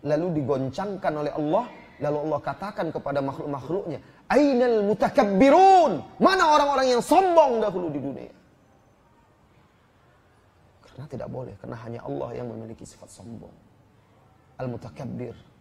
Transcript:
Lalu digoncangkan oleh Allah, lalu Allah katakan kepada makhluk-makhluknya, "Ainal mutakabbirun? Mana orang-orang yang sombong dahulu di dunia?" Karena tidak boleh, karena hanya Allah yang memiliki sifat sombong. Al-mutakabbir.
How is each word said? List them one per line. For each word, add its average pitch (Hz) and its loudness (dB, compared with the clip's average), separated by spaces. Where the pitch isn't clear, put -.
Lalu 151 -2
digoncangkan 143 -4
oleh 147 -6
Allah, 156 -2
lalu 147 -2
Allah 147 -2
katakan 190 -8
kepada 143 -6
makhluk-makhluknya, 143 -8
"Ainal 247 2
mutakabbirun? 262 6
Mana 359 4
orang-orang 277 2
yang 233 0
sombong 320 4
dahulu 180 -4
di 143 -6
dunia?" 127 -10
Karena - -20
tidak 120 -12
boleh, 120 -12
karena 123 -14
hanya 117 -12
Allah 139 -8
yang 123 -10
memiliki 113 -16
sifat - -20
sombong. 110 -20
Al-mutakabbir. 120 -12